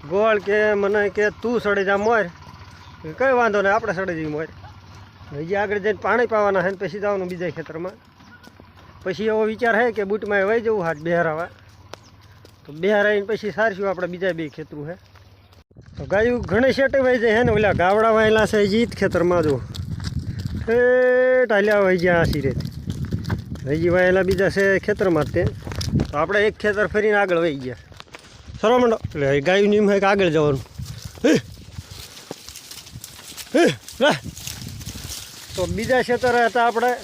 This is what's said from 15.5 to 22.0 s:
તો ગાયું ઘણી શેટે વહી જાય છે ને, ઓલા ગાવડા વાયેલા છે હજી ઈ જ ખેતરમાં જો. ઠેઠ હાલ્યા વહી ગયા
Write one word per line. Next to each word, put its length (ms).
તો 80
ગાયું 360
ઘણી 320
શેટે 240
વહી 220
જાય 180
છે 60
ને, 80
ઓલા 220
ગાવડા 440
વાયેલા 300
છે 160
હજી 200
ઈ 20
જ 100
ખેતરમાં 480
જો. 120
ઠેઠ 840
હાલ્યા 340
વહી 120
ગયા 240